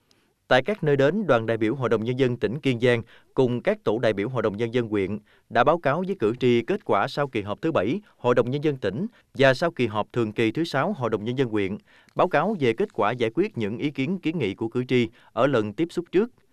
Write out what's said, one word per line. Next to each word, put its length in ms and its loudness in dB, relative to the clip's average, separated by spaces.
Tại 140 6
các 220 -4
nơi 120 2
đến, 300 2
đoàn 200 2
đại 100 0
biểu 180 0
Hội 140 -2
đồng 160 0
Nhân 140 -4
dân 180 2
tỉnh 240 -4
Kiên 200 -2
Giang 220 2
cùng 260 2
các 240 -2
tổ 140 0
đại 140 2
biểu 160 -2
Hội 140 -4
đồng 140 -6
Nhân 180 -4
dân 140 0
huyện 300 -2
đã 140 4
báo 140 2
cáo 280 -2
với 120 -4
cử 220 2
tri 220 4
kết 220 -4
quả 240 2
sau 200 -4
kỳ 140 -4
họp 200 -8
thứ 100 -2
bảy 280 0
Hội 180 2
đồng 160 2
Nhân 140 -4
dân 120 0
tỉnh 300 -4
và 200 6
sau 160 -2
kỳ 160 -2
họp 260 -4
thường 200 -2
kỳ 200 0
thứ 120 -2
sáu 280 -2
Hội 180 -2
đồng 140 -2
Nhân 140 -4
dân 100 0
huyện, 300 -2
báo 140 0
cáo 320 0
về 120 2
kết 200 -2
quả 200 0
giải 220 -2
quyết 240 -2
những 200 -4
ý 120 -4
kiến, 280 -4
kiến 200 -4
nghị 160 -2
của 140 -6
cử 200 -4
tri 200 2
ở 140 0
lần 260 0
tiếp 180 -4
xúc 220 -6
trước. 180 2